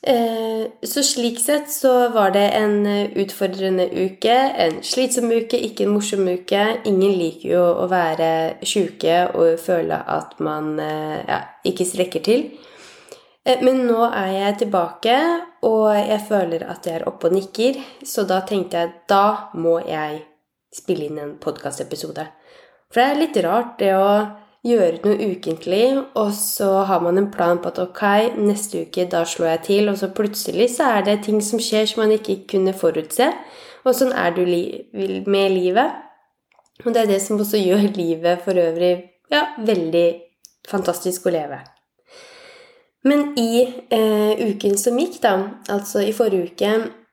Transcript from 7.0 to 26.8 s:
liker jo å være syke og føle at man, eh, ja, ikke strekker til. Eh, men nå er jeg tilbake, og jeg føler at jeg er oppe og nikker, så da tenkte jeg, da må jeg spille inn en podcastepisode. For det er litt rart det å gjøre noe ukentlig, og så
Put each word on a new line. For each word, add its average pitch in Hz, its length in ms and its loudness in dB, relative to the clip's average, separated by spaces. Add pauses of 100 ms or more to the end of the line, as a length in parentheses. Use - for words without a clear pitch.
liker 165 320 -4
jo 175 120 4 (200)
å 180 80 -2
være 160 720 0
syke 175 720 0
og 165 240 4
føle 165 480 -2
at - 320 -6
man, 151 400 -4
eh, 156 480 -6
ja, - 140 -2 (240)
ikke 185 200 -2
strekker 180 380 -4
til. 240 220 2 (1000)
Eh, 254 180 2
men 254 260 4
nå 233 240 4
er 190 200 -2
jeg 202 260 -2
tilbake, 208 600 0 (440)
og 220 280 4
jeg 208 380 0
føler 170 420 -2
at - 160 -12
jeg 165 140 -6
er - 80 -4
oppe - 180 -6
og 170 60 4
nikker, 220 500 -2 (220)
så 208 240 -4
da 185 180 2
tenkte 185 320 -4
jeg, 170 140 -2 (160)
da 208 460 2
må 165 320 2
jeg 151 360 -6 (500)
spille 156 340 -6
inn 151 120 -8
en 147 240 -12
podcastepisode. 156 840 -8 (640)
For 240 100 4
det 277 80 4
er 294 140 0
litt 226 200 0
rart 233 340 -2
det 196 180 2
å 190 140 4 (560)
gjøre 196 380 2
noe 208 260 2
ukentlig, 180 540 -2 (340)
og 208 160 0
så 202 360 -2 (180)